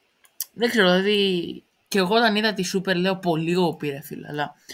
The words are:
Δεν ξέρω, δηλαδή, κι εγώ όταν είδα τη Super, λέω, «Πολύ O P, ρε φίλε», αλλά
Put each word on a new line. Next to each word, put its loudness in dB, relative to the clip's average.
Δεν 0
ξέρω, 4
δηλαδή, 2
κι 2
εγώ 2
όταν 4
είδα 0
τη -4
Super, -2
λέω, 0
«Πολύ -2
O 0
P, -4
ρε -8
φίλε», -14
αλλά -6